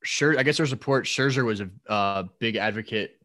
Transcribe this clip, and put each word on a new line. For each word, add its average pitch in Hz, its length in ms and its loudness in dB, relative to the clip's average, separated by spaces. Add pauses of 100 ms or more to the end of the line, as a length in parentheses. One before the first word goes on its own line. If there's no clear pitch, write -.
Scher-, 147 340 2
I 127 40 2
guess 143 160 2
there's 151 140 2
a 131 40 -2
report 131 300 0
Scherzer 135 400 0
was 104 160 -2
a, 95 80 -6 (180)
uh, 98 360 0 (160)
big 113 160 -2
advocate 107 680 -2